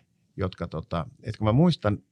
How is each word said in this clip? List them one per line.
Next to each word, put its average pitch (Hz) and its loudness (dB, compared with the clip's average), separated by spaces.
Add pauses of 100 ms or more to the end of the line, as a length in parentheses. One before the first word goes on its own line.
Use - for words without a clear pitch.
(380)
jotka 87 -6
tota, 80 -6 (160)
et - -8
kun 107 -2
mä 107 4
muistan 135 4 (140)